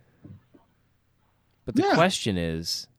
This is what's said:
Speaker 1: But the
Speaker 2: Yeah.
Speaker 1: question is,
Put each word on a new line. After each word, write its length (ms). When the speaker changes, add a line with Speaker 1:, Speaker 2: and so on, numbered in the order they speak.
Speaker 1:
But 100
the 60
Speaker 2:
Yeah. 120
Speaker 1:
question 440
is, 500